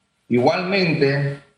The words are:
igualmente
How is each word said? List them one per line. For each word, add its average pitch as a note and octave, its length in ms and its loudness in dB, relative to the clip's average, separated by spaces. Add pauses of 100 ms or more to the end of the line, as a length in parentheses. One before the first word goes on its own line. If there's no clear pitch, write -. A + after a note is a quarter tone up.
(280)
igualmente C#3+ 1120 0 (180)